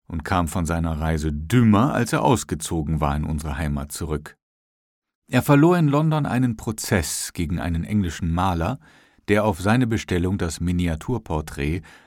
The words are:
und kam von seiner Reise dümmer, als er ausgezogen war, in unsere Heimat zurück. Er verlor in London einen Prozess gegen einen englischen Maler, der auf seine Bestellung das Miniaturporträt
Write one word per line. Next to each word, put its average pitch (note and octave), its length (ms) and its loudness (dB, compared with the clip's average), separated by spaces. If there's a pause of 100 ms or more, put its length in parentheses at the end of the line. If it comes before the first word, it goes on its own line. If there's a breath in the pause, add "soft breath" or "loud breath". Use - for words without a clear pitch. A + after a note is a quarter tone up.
und E2 180 -6
kam F2 220 2
von E2+ 180 -2
seiner E2 340 -2
Reise D#2 320 0
dümmer, G#2+ 600 4
als A2+ 200 0
er D#3+ 100 0
ausgezogen D#2+ 760 0
war, D2 160 0
in D2+ 100 -2
unsere D#2 340 -4
Heimat D2 320 -4
zurück. D2+ 440 -6 (920)
Er B2 160 2
verlor D3+ 340 6
in D#3+ 100 4
London D3+ 380 2
einen A#2+ 320 0
Prozess - 760 -4
gegen E2+ 260 -2
einen E2 240 -2
englischen F#2 500 -2
Maler, F2+ 460 -2 (480 soft breath)
der G#2 180 4
auf F#2+ 160 0
seine A2+ 240 2
Bestellung F#2 540 0
das E2+ 220 -4
Miniaturporträt E2+ 1200 -2 (240 loud breath)